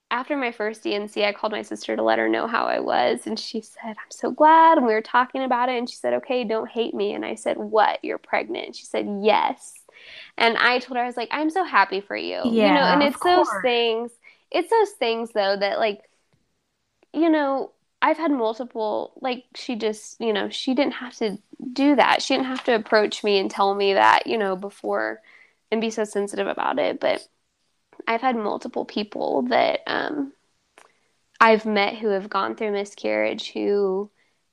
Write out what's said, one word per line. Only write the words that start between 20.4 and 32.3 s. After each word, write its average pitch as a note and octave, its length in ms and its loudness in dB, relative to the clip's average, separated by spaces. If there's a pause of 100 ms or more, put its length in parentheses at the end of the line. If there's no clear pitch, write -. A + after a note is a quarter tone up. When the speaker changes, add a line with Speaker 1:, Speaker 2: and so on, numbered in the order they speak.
Speaker 1:
she - 260 -2
didn't C4 200 2
have B3+ 220 -12
to G#3 220 -2 (340)
do C#4 240 4
that. - 260 4
She - 120 0
didn't C4 140 0
have C4 160 -6
to B3 100 2
approach G#3+ 500 0
me G3+ 140 4
and G3 120 -2
tell G3 240 2
me G3 200 2
that, - 320 6
you A#3 100 -2
know, G3 200 -2
before G3+ 640 -6 (480)
and A3 100 0
be A3 100 -2
so G#3+ 140 -4
sensitive G3+ 440 -4
about - 300 -2
it. - 220 -2
But - 260 0 (800)
I've A3+ 120 0
had B3+ 160 0
multiple A#3+ 480 -6
people - 580 -4
that, - 440 2
um, - 460 -4 (1080)
I've A3+ 260 4
met G#3 300 0
who A3 120 -4
have G3 200 -2
gone G#3+ 280 -4